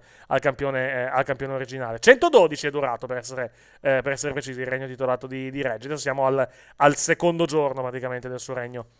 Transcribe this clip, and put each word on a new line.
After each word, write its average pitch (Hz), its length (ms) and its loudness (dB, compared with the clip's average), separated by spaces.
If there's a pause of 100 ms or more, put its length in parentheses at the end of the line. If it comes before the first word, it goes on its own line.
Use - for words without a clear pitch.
(280)
al 135 140 2
campione, 135 500 -2
eh, 127 140 -2
al 131 180 0
campione 135 300 -4
originale. 127 440 -6
Centododici 226 680 6
è - 20 0
durato, 135 380 -4
per 127 100 -6
essere, 123 340 -8 (300)
eh, 135 220 2
per 139 80 -2
essere 139 220 -4
precisi, 131 260 -6
il 127 80 -6
regno 131 180 -4
titolato 127 400 -2
di, 131 240 -8
di 139 140 -6
Reggie. 120 240 -4
Adesso 147 140 -6
siamo 135 260 0
al, 135 200 4 (280)
al 147 220 6
secondo 170 480 2
giorno 143 360 0
praticamente 127 480 -6
del 127 100 -8
suo 131 140 -10
regno, 123 340 -8 (120)